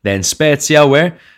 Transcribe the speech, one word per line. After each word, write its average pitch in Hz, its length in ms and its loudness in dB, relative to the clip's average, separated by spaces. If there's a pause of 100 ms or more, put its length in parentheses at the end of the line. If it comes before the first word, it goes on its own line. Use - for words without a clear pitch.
than 98 200 -4
Spezia 147 640 0
were. 156 280 0 (240)